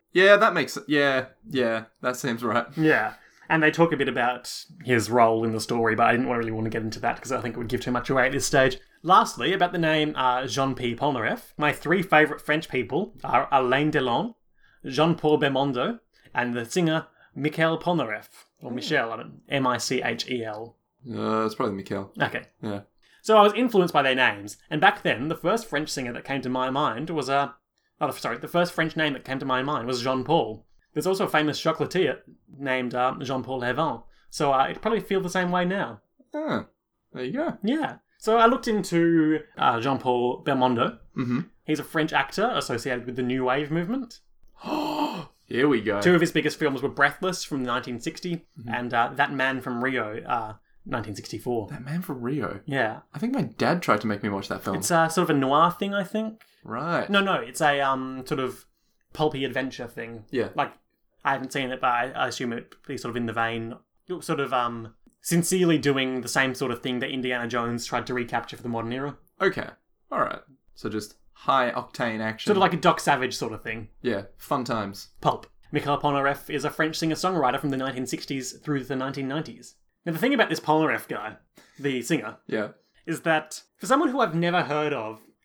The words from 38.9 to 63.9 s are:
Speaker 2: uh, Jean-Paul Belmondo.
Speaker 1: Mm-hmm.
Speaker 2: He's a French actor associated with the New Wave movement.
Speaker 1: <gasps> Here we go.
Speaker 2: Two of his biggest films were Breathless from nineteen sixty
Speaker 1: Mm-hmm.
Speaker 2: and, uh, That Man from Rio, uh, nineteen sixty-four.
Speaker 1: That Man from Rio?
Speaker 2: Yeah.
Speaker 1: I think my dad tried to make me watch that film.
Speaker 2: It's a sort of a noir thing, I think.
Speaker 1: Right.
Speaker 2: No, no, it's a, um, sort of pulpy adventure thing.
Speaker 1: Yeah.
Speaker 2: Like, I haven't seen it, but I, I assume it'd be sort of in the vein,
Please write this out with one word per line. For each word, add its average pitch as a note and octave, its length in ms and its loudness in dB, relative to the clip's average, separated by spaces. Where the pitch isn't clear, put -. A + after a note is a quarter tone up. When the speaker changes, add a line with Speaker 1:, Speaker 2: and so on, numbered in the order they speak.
Speaker 2:
uh, C3 220 2
Jean-Paul B2 640 0
Belmondo. B2+ 540 2
Speaker 1:
Mm-hmm. B2 240 -2
Speaker 2:
He's D3+ 160 -2
a C#3+ 40 -8
French D#3 300 -2
actor F#3 400 0
associated B2 520 -4
with A#2+ 100 -10
the B2+ 80 -4
New B2+ 220 0
Wave C#3 260 0
movement. F#3 480 -4
Speaker 1:
<gasps> - 20 -8
Here B2+ 200 2
we B2 140 4
go. G2+ 200 0
Speaker 2:
Two F3 140 6
of D#3+ 60 6
his E3 100 0
biggest D3+ 260 0
films C3+ 240 0
were C3+ 80 -2
Breathless F3 540 0
from C3+ 200 -4
nineteen B2 360 -4
sixty - 460 -6
Speaker 1:
Mm-hmm. A2+ 140 -12
Speaker 2:
and, A#2+ 200 -4
uh, A#2+ 220 2
That C#3+ 180 2
Man C3+ 260 0
from B2 240 -4
Rio, A#2+ 400 -2
uh, A2 300 -4
nineteen G#2+ 300 -6
sixty-four. A#2 540 -6
Speaker 1:
That B2+ 140 -12
Man D#3 180 -4
from C#3 200 -8
Rio? A#2 440 -4
Speaker 2:
Yeah. B2 340 -2
Speaker 1:
I D3 60 -8
think A#3+ 140 -2
my C4+ 80 0
dad B2+ 400 0
tried G#2+ 200 2
to A2 60 -2
make G#2 160 -2
me G#2+ 60 0
watch G2 200 -4
that F#2+ 140 -6
film. F#2+ 140 -2
Speaker 2:
It's - 140 -2
a E3 180 4
sort E3+ 200 0
of D3+ 60 4
a C#3 40 4
noir D3 320 4
thing, G3 220 -4
I G3+ 100 0
think. A3 380 -6
Speaker 1:
Right. C#3 460 -2
Speaker 2:
No, G3+ 120 4
no, G3 140 2
it's B2 260 -6
a, C#3+ 200 4
um, C3 440 -2
sort C#3+ 140 -4
of B2+ 260 -6
pulpy D3 300 0
adventure B2+ 440 -6
thing. A2+ 420 -12
Speaker 1:
Yeah. A#2 260 -2
Speaker 2:
Like, C#3+ 180 -2
I C#3+ 80 2
haven't C3 200 -6
seen C3 180 -2
it, B2+ 100 -8
but C3 60 2
I, B2 280 0
I C3 120 -2
assume A#2+ 260 -6
it'd - 220 -12
be C3+ 100 -8
sort A#2+ 120 -8
of A2+ 80 -6
in A#2+ 80 -4
the A2+ 80 -4
vein, A2+ 420 -4